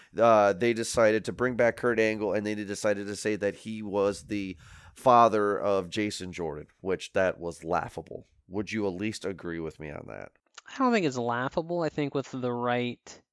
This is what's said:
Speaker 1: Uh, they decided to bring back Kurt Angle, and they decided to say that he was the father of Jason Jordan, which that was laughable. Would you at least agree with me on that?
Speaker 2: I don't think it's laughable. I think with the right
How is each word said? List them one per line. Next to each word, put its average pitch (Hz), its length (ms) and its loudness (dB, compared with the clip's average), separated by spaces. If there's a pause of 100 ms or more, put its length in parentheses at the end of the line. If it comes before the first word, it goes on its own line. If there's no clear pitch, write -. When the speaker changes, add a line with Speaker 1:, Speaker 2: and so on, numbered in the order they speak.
(160)
Speaker 1:
Uh, 104 380 6
they 117 200 2
decided 110 520 2
to 110 80 -6
bring 123 220 -2
back 117 220 2
Kurt 120 220 0
Angle, 107 340 0
and 104 120 -2
they 107 80 -2
decided 101 540 -4
to 101 80 -8
say 107 200 -2
that 98 200 -2
he 110 260 -10
was 101 440 0
the 98 300 -6 (380)
father 107 680 6
of 95 300 0
Jason 101 420 -4
Jordan, 76 360 -8 (140)
which 92 320 -4
that 92 260 2
was 85 240 -8
laughable. 80 640 -6 (200)
Would 95 240 -6
you 107 140 -2
at 95 80 -2
least 104 320 -6
agree 87 340 -8
with 80 200 -8
me 78 100 -10
on - 180 -12
that? 50 240 -14 (400)
Speaker 2:
I - 60 -16
don't 254 160 2
think 196 140 2
it's 127 100 -2
laughable. 131 640 -4
I 156 80 -2
think 143 240 -4
with 139 160 -4
the 123 240 -4
right 120 680 -4 (120)